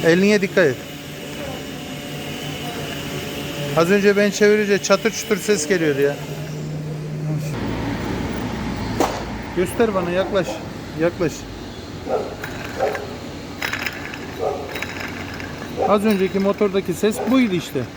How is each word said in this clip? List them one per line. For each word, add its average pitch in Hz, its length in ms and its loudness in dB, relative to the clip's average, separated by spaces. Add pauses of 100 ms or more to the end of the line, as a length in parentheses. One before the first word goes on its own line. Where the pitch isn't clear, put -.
Eline 190 360 8
dikkat 190 260 4
et. 127 100 4 (3000)
Az 170 140 4
önce 202 260 6
ben 208 140 6
çevirince 208 520 4
çatır 196 280 4
çutur - 260 -2
ses 208 320 2
geliyordu 160 320 4
ya. 143 160 4 (3500)
Göster 202 380 2
bana, 180 160 2
yaklaş. 185 360 2 (540)
Yaklaş. 165 320 2 (4000)
Az 202 160 4
önceki 196 340 4
motordaki 196 560 2
ses 208 220 2 (140)
buydu 247 240 6
işte. 143 260 -2 (160)